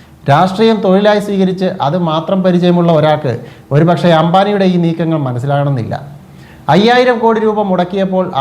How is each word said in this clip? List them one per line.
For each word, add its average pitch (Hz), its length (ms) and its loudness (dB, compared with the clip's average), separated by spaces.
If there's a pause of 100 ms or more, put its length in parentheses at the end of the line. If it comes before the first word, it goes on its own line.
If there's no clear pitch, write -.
(300)
രാഷ്ട്രീയം 190 540 2
തൊഴിലായി 202 420 2
സ്വീകരിച്ച് 190 420 -2 (180)
അത് 156 100 -2 (120)
മാത്രം 160 360 -2
പരിചയമുള്ള 175 540 2
ഒരാൾക്ക് 151 340 0 (420)
ഒരുപക്ഷെ 165 360 2 (100)
അംബാനിയുടെ 190 540 2
ഈ - 100 0
നീക്കങ്ങൾ 165 420 -2
മനസ്സിലാകണമെന്നില്ല. 127 680 -4 (800)
അയ്യായിരം 240 500 2
കോടി 220 220 2
രൂപ 214 120 0 (120)
മുടക്കിയപ്പോൾ 185 540 -2 (160)